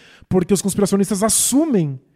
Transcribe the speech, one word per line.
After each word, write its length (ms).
porque 240
os 120
conspiracionistas 580
assumem 800